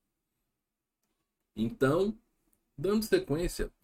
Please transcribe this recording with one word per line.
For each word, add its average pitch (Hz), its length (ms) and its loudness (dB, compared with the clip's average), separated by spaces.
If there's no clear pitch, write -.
Então, 135 580 0
dando 208 260 0
sequência, 170 680 0